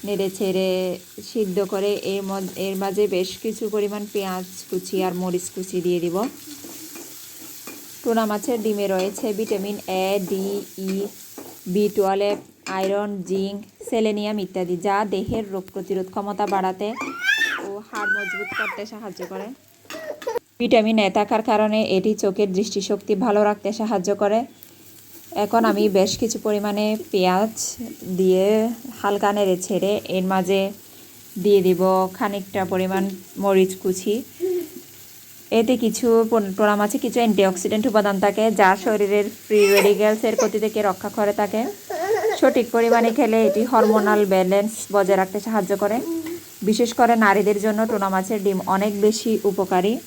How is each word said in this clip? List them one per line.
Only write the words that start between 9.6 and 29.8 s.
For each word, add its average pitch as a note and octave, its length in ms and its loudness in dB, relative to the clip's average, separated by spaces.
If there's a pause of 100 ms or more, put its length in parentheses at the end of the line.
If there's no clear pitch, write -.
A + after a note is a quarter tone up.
এ, F#3+ 320 0 (100)
ডি, F#3+ 160 -2 (320)
ই, F#3+ 300 -4 (600)
বি G3+ 280 2
টুয়েলভ, G3 420 0 (280)
আয়রন, F#3+ 440 -2 (120)
জিঙ্ক, G3 380 -4 (300)
সেলেনিয়াম G#3+ 500 0
ইত্যাদি, F3+ 380 -4
যা G3+ 280 0
দেহের G#3+ 460 -4
রোগ F#3+ 120 -6 (100)
প্রতিরোধ F#3 360 -4
ক্ষমতা G3+ 380 -4
বাড়াতে F#3+ 400 -2 (800)
ও - 20 -8 (220)
হাড় - 180 -4
মজবুত G#3 480 -4
করতে - 280 -6
সাহায্য G#3 400 -12
করে। F#3+ 220 -10 (1120)
ভিটামিন A3+ 400 4
এ G3 100 2
থাকার G#3+ 320 0
কারণে G#3+ 420 2
এটি F#3+ 300 0
চোখের G3+ 400 0
দৃষ্টিশক্তি G3+ 640 -2
ভালো G#3 280 2
রাখতে G#3 300 0
সাহায্য G3+ 420 -2
করে। G3+ 240 0 (960)
এখন G#3+ 300 2
আমি G#3 240 2
বেশ G3 280 4
কিছু A3+ 220 -2
পরিমাণে G#3 580 0 (140)
পেঁয়াজ F#3+ 420 2 (640)
দিয়ে F#3+ 520 4 (320)
হালকা G3+ 320 0
নেড়ে G3 240 2
ছেড়ে F#3+ 500 -2